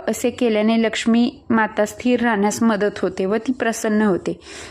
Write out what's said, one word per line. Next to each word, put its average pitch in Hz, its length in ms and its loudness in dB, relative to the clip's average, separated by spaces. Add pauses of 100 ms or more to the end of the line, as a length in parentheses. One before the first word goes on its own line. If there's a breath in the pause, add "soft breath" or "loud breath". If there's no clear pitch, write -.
असे 240 220 -2
केल्याने 226 540 2
लक्ष्मी 233 560 2 (100)
माता 214 360 0
स्थिर 247 340 0
राहण्यास 226 440 0
मदत 208 360 2
होते 190 260 -2
व 202 100 0
ती 233 160 -2
प्रसन्न 220 500 0
होते. 180 380 0 (320 loud breath)